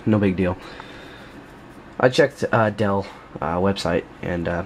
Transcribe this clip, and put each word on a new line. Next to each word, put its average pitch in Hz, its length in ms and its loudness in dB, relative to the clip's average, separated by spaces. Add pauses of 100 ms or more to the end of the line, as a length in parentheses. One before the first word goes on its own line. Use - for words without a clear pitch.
no 107 120 4
big 98 180 4
deal. 92 200 0 (1400)
I 127 80 6
checked, 135 440 2
uh, 110 180 4
Dell, 101 360 0 (340)
uh, 78 160 -2
website, 92 480 0 (180)
and, 87 260 -4
uh, 87 180 -4